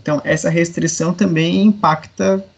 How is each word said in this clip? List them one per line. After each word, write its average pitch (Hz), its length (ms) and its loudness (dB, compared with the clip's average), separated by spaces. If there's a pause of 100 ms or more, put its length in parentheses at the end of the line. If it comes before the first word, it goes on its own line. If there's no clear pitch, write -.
Então, 294 220 -2
essa 165 260 -2
restrição 170 640 -2
também 175 480 0
impacta 190 840 0 (140)